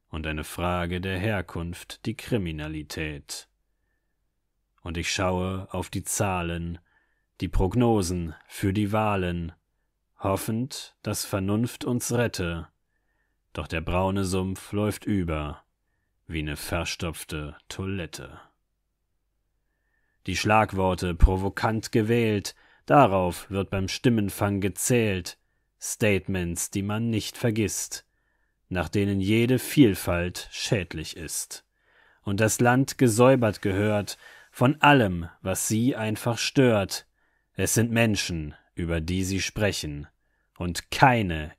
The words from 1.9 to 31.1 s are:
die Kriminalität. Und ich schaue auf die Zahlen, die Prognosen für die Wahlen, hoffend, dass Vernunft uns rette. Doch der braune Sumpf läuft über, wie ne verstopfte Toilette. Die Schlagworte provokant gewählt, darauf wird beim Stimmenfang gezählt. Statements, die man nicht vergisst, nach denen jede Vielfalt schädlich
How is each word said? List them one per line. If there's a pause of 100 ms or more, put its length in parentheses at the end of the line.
die
Kriminalität. (1400)
Und
ich
schaue
auf
die
Zahlen, (600)
die
Prognosen (120)
für
die
Wahlen, (680)
hoffend,
dass
Vernunft
uns
rette. (840)
Doch
der
braune
Sumpf
läuft
über, (640)
wie
ne
verstopfte (140)
Toilette. (1900)
Die
Schlagworte
provokant
gewählt, (300)
darauf
wird
beim
Stimmenfang
gezählt. (420)
Statements,
die
man
nicht
vergisst, (640)
nach
denen
jede
Vielfalt
schädlich